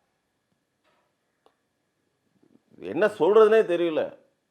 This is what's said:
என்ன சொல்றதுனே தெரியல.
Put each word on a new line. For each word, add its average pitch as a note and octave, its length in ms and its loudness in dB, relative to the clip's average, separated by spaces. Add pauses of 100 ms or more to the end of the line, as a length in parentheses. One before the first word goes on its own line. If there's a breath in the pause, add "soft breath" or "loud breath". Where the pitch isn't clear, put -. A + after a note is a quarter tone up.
(2750)
என்ன A2+ 240 -4
சொல்றதுனே G#3+ 560 2
தெரியல. E3+ 560 -4 (340)